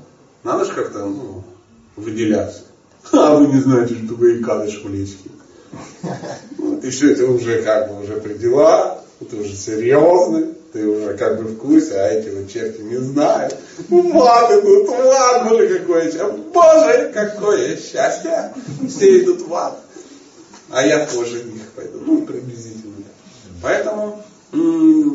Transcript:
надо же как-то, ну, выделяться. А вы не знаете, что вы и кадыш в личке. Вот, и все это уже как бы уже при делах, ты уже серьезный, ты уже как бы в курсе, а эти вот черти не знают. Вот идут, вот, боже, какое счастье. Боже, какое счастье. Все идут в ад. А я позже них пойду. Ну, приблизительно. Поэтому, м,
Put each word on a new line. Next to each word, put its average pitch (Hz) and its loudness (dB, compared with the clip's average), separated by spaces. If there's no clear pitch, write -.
надо 185 -4
же - -10
как-то, 107 -8
ну, 98 -10
выделяться. 110 -4
А 311 6
вы 143 6
не 135 2
знаете, 120 2
что 110 -8
вы 117 2
и 110 -6
кадыш 107 -6
в 101 -12
личке. 98 -10
Вот, - -6
и 131 -6
все 139 2
это 123 2
уже 113 0
как 107 0
бы 101 -14
уже 107 -8
при 104 -10
делах, 120 2
ты 113 -14
уже 101 -10
серьезный, 160 2
ты 107 -4
уже 104 -4
как 113 -2
бы 113 -10
в 110 -12
курсе, 135 2
а 98 0
эти 107 -2
вот 98 -10
черти 110 -8
не 117 -8
знают. 139 -2
Вот 240 6
идут, 202 6
вот, 247 2
боже, 185 4
какое 165 0
счастье. 175 -6
Боже, 320 6
какое 196 -2
счастье. - -4
Все - 6
идут - 0
в 165 -8
ад. - -6
А - 0
я 151 2
позже 117 -6
них 107 -16
пойду. - -14
Ну, 311 0
приблизительно. 113 -14
Поэтому, 214 -6
м, 160 2